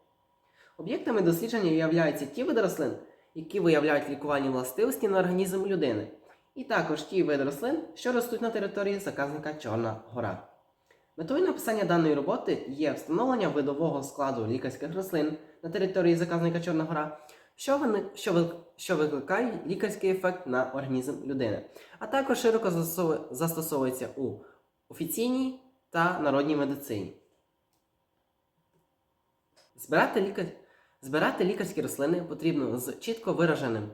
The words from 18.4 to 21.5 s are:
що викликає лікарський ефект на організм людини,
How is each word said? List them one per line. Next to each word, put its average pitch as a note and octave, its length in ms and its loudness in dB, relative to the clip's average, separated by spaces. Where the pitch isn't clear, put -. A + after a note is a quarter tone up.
що - 200 -2
викликає D#3+ 720 0
лікарський F#3 440 0
ефект F#3 360 0
на B2+ 260 0
організм C3+ 520 -2
людини, C3 400 -2